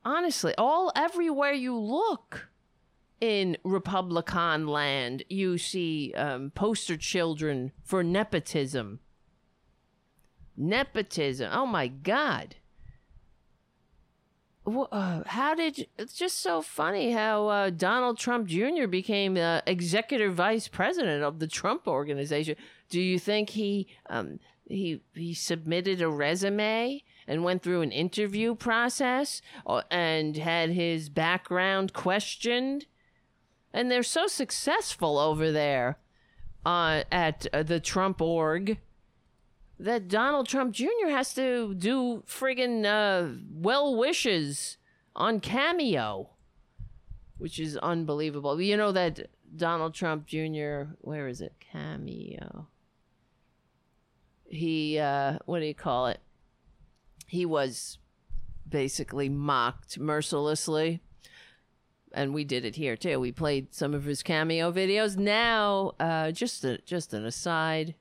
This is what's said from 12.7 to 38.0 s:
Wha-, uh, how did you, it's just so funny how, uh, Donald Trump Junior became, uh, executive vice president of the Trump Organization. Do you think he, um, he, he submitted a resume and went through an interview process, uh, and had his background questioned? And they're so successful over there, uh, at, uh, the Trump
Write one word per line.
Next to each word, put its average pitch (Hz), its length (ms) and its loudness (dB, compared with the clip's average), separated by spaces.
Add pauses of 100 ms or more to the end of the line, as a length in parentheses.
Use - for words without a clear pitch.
Wha-, 240 300 0
uh, 185 320 -2
how 277 300 0
did 320 240 -2
you, 247 60 -6 (120)
it's - 160 -10
just - 260 -4
so 339 220 0
funny 320 500 0
how, 214 360 2
uh, 202 220 4
Donald 226 480 2
Trump 240 300 0
Junior 240 400 2
became, 190 480 2
uh, 170 320 4
executive 190 680 2
vice 208 340 2
president 208 520 0
of 147 180 -2
the 160 80 -2
Trump 220 380 -2
Organization. 147 680 0 (340)
Do 175 120 2
you 185 180 4
think 208 300 0
he, 202 380 -2 (220)
um, 98 300 -6 (300)
he, 180 320 -4 (120)
he 170 200 -8
submitted 170 680 -2
a 165 80 2
resume 208 920 0 (260)
and 160 140 0
went 180 180 2
through 180 200 0
an 143 100 0
interview 208 640 0
process, 247 880 0 (240)
uh, 120 160 0 (100)
and 160 460 0
had 165 320 0
his 170 400 0
background 185 840 2
questioned? 240 920 -2 (880)
And 247 180 0
they're 247 100 4
so 330 260 2
successful 262 920 0
over 156 320 4
there, 139 460 2 (680)
uh, 160 460 4
at, 160 400 0
uh, 156 120 0
the 160 180 0
Trump 185 400 0